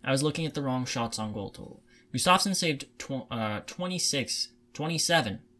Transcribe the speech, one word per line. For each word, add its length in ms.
I 60
was 120
looking 220
at 80
the 80
wrong 240
shots 340
on 140
goal 160
total. 340
Gustafsson 420
saved 300
tw-, 320
uh, 360
twenty-six, 800
twenty-seven. 640